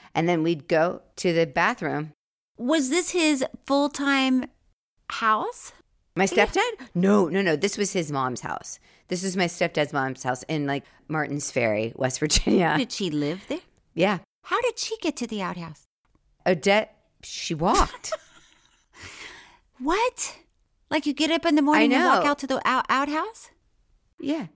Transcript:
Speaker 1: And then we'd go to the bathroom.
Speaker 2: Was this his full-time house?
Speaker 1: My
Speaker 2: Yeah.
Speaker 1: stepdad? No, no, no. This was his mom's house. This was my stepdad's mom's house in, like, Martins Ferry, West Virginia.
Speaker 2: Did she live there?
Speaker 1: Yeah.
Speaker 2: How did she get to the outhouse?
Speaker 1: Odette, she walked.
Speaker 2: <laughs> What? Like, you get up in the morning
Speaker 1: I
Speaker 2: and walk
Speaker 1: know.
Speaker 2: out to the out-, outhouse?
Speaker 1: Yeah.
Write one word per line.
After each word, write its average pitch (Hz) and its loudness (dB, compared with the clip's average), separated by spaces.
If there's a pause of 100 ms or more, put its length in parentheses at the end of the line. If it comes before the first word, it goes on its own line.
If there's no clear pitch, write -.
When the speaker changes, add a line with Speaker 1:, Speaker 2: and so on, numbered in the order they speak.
(140)
Speaker 1:
And 165 0
then 170 2
we'd 160 -2
go 165 2 (160)
to 175 0
the 165 4
bathroom. 156 -2 (440)
Speaker 2:
Was 254 0
this 349 0
his 302 2 (220)
full-time 277 0 (640)
house? 226 -2 (420)
Speaker 1:
My 196 2
Speaker 2:
Yeah. 220 4
Speaker 1:
stepdad? 427 -2
No, 190 4
no, 185 0
no. 165 2
This 190 -2
was 208 -2
his 165 -2
mom's 131 -2
house. - -10 (300)
This 180 -4
was 185 -4
my 185 2
stepdad's 160 0
mom's 131 -4
house 131 -4
in, 151 -2
like, 139 -4 (240)
Martins 147 -4
Ferry, 113 0
West 131 -2
Virginia. 156 2
Speaker 2:
Did 131 -4
she 190 -4
live 151 -4
there? 311 -6 (360)
Speaker 1:
Yeah. 180 0 (240)
Speaker 2:
How 415 -2
did 494 -2
she - -6
get 330 -4
to 240 -6
the 214 -6
outhouse? 175 -10 (600)
Speaker 1:
Odette, 196 2 (260)
she - -8
walked. - 2
Speaker 2:
<laughs> - -20 (1600)
What? 381 -2 (520)
Like, 294 -2
you 294 0
get 302 0
up 320 0
in 320 4
the 311 6
morning 302 6
Speaker 1:
I 254 4
Speaker 2:
and 339 4
walk - 4
Speaker 1:
know. 294 4
Speaker 2:
out 285 0
to 269 -8
the 262 0
out-, 247 0
outhouse? 294 -2 (680)
Speaker 1:
Yeah. 285 -4